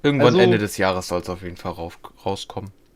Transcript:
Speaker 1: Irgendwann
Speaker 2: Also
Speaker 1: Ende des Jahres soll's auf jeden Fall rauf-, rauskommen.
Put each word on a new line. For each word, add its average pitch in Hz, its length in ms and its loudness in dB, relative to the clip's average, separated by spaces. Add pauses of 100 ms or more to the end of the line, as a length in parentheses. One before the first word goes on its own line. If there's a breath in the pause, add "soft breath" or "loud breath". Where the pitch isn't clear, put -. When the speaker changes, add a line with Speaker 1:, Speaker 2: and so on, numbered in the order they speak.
Speaker 1:
Irgendwann 143 260 4
Speaker 2:
Also 170 120 6
Speaker 1:
Ende 147 200 6
des 104 180 -4
Jahres 95 300 0
soll's 90 220 -4
auf 90 120 -8
jeden 87 160 -14
Fall 90 160 -8
rauf-, 85 260 -12 (260)
rauskommen. 98 460 -8 (240)